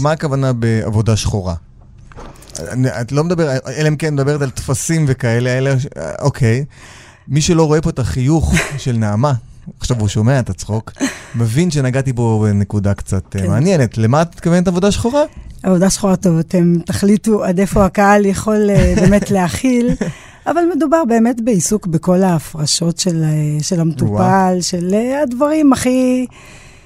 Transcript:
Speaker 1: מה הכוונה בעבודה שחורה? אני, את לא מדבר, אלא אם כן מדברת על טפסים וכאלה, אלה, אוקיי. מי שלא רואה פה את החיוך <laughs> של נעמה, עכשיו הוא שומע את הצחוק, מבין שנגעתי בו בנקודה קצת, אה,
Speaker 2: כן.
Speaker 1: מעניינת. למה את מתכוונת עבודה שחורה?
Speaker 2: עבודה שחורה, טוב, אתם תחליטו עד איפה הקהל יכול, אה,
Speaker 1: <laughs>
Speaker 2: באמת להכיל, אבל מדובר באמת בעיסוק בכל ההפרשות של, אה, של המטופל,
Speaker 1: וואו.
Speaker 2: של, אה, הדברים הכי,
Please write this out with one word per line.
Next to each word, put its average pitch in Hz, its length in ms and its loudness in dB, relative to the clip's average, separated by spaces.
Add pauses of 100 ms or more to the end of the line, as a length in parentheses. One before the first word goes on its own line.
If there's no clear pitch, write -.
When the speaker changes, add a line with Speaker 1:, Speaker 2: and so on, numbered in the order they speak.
Speaker 1:
מה 147 100 2
הכוונה 135 400 -2
בעבודה 113 640 0
שחורה? 92 380 -4 (1160)
אני, 127 180 0 (120)
את 117 120 -8
לא 147 120 0
מדבר, 165 260 -2 (260)
אלא 151 120 0
אם 151 80 0
כן 151 180 -2
מדברת 143 280 0
על 135 80 -2
טפסים 156 580 -2
וכאלה, 123 420 0
אלה, 131 240 0 (460)
אוקיי. 127 440 0 (640)
מי 143 120 0
שלא 160 260 2
רואה 151 140 2
פה 165 100 -2
את 160 80 -6
החיוך 135 560 0 (100)
<laughs> 147 140 -10
של 127 180 -4
נעמה, 110 360 0 (480)
עכשיו 120 200 -2
הוא 104 80 0
שומע 120 300 2
את 117 120 -4
הצחוק, - 420 -8 (420)
מבין 120 360 0
שנגעתי 135 420 -2
בו 113 360 0
בנקודה 101 460 0
קצת, - 420 -6
אה, 98 60 -4
Speaker 2:
כן. 95 80 -2
Speaker 1:
מעניינת. 135 480 2
למה 120 240 2
את 170 120 -2
מתכוונת 175 340 0
עבודה 185 220 0
שחורה? 247 320 0 (400)
Speaker 2:
עבודה 185 280 2
שחורה, 185 260 0
טוב, 170 220 0
אתם 175 360 2 (120)
תחליטו 202 580 0
עד 185 160 0
איפה 202 240 2
הקהל 202 420 4
יכול, 208 440 0
אה, 185 240 4
Speaker 1:
<laughs> 165 60 2
Speaker 2:
באמת 202 300 4
להכיל, 240 600 0 (560)
אבל 311 140 0 (160)
מדובר 320 320 2
באמת 233 320 2
בעיסוק 214 460 0
בכל 180 360 2
ההפרשות 165 760 -2
של, 165 260 -2
אה, 151 380 0
של 175 180 -2
המטופל, 127 320 0
Speaker 1:
וואו. 185 500 2
Speaker 2:
של, 180 320 -2
אה, 254 280 0
הדברים 294 500 2
הכי, 254 540 2 (600)